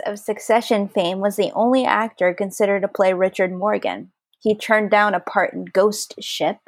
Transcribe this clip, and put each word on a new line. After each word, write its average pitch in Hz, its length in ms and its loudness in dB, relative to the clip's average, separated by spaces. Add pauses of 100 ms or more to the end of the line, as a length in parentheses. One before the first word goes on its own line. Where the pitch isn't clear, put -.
of 208 140 -6
Succession 214 720 0
fame 185 320 -2
was 202 160 0
the 196 160 0
only 247 320 2
actor 208 480 0
considered 196 480 0
to 196 80 -2
play 185 240 2
Richard 185 400 0
Morgan. 196 580 -4 (300)
He 214 160 0
turned 214 340 0
down 208 220 4
a 180 80 -2
part - 320 0
in 180 100 -8
Ghost 190 560 0
Ship, - 380 -4 (100)